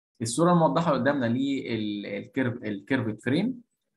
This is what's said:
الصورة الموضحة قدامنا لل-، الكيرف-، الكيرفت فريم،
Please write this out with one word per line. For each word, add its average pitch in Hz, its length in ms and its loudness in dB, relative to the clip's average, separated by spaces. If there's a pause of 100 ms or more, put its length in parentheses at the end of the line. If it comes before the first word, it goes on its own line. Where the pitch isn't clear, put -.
(220)
الصورة 160 320 2
الموضحة 165 380 4
قدامنا 135 340 2
لل-، 117 800 -2
الكيرف-، 107 580 -4
الكيرفت 107 600 -4
فريم، 185 380 0 (360)